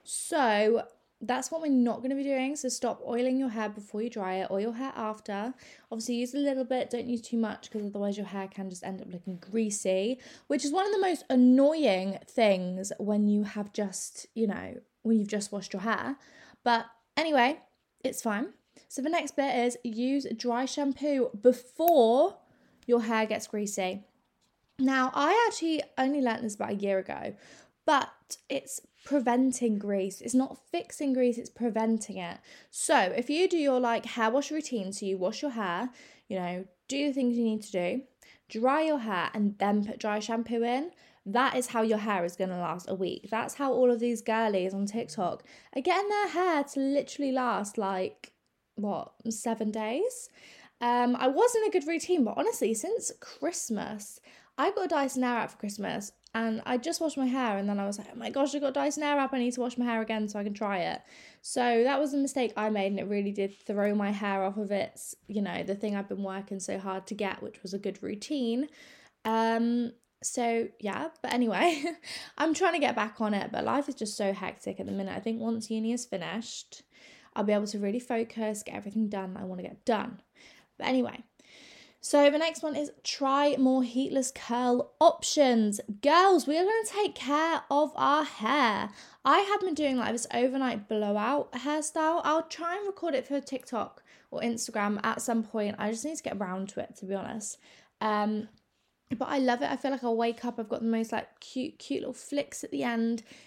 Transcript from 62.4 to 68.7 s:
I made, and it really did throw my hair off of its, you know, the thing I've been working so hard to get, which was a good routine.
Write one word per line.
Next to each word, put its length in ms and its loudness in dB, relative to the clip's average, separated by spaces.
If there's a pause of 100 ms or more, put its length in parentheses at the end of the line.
I 120 0
made, 180 2
and 120 -2
it 80 -4
really 240 0
did 240 -2
throw 400 0
my 160 0
hair 320 -2
off 140 -2
of 140 -4
its, 440 -4 (120)
you 140 -2
know, 220 -2
the 120 -4
thing 200 -4
I've 140 -4
been 140 -6
working 360 -8
so 180 -6
hard 300 -6
to 80 -6
get, 260 -4
which 220 -12
was 100 -10
a 60 -4
good 240 -6
routine. 640 -2 (580)